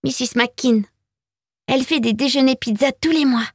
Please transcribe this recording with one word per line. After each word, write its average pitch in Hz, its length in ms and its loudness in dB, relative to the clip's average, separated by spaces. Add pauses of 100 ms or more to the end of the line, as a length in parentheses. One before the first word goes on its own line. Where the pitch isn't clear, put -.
Missus 254 320 -4
McKean, 240 480 0 (800)
elle 262 180 0
fait 311 160 -2
des 226 140 0
déjeuners 262 420 2
pizza 240 360 -2
tous 320 200 -2
les 311 140 2
mois. 233 300 0